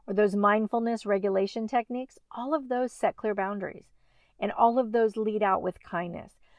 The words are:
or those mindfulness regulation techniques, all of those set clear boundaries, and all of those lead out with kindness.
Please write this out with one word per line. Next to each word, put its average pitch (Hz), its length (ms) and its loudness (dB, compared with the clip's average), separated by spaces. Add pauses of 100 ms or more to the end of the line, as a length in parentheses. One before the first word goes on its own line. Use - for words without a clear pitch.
or 196 80 -4
those 202 200 4
mindfulness 220 720 2
regulation 202 640 0
techniques, 247 500 -4 (140)
all 254 240 -4
of 269 140 -6
those 247 220 -2
set - 240 -2
clear 214 200 -4
boundaries, 196 500 -6 (540)
and 208 120 -4
all 233 280 4
of 226 140 -2
those 226 220 2
lead 214 280 0
out 190 180 2
with 180 220 -6
kindness. 170 480 -8 (280)